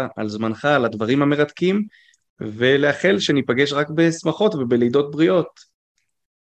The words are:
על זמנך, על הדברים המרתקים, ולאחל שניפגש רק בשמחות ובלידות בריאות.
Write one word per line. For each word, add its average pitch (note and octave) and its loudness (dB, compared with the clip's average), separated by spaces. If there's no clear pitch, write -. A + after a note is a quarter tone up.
על A2 -6
זמנך, G#2+ -6
על C#3+ 2
הדברים A2+ 0
המרתקים, D#3+ 0
ולאחל C#3 0
שניפגש C#3 0
רק D3 -2
בשמחות E3 0
ובלידות B2 0
בריאות. E3 0